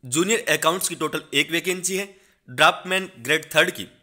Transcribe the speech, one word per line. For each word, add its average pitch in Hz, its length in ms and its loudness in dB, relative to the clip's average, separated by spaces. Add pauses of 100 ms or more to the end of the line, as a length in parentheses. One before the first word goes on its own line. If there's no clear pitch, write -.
जूनियर 175 460 0
अकाउंट्स 160 380 0
की 175 60 -6
टोटल 156 280 -4 (120)
एक 143 160 2
वैकेंसी 180 460 -2
है। 196 120 -6 (400)
ड्राफ्टमैन 180 680 2
ग्रेड 147 260 0 (100)
थर्ड 165 160 4
की 104 140 -8 (180)